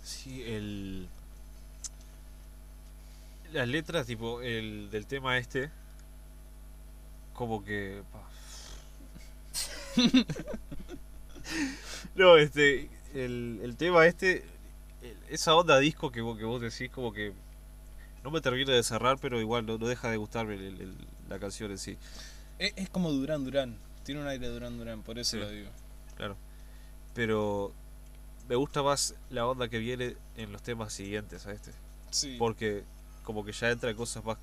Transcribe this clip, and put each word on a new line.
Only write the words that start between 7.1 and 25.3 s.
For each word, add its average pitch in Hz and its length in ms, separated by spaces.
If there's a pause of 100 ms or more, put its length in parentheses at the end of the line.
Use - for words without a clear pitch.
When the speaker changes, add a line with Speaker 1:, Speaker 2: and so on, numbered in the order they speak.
Speaker 1:
como 110 320
que, 101 380 (100)
pa. 101 160 (1700)
<laughs> 240 40 (2000)
No, 180 220
este, 143 520 (260)
el, 120 480
el 120 140
tema 165 300
este, 175 380 (580)
el, 120 140 (120)
esa 156 260
onda 160 240
disco 147 320
que 117 100
vos, 113 180
que 107 60
vos 120 160
decís, 120 300
como 123 220
que 104 200 (920)
no 135 60
me 160 100
termina 135 320
de 120 100
cerrar, 123 380
pero 123 200
igual 113 260
no, 110 120
no 113 80
deja 120 240
de 113 60
gustarme 107 380
el, 98 100
el, 95 160
el, 92 140 (340)
la 98 100
canción 101 320
en 98 80
sí. 95 180 (640)
Speaker 2:
Es, 196 180
es 190 140
como 175 220
Duran 139 320
Duran, 127 320 (280)
tiene 143 180
un 143 60
aire 123 200
Duran 120 300
Duran, 113 240
por 113 160
eso 120 180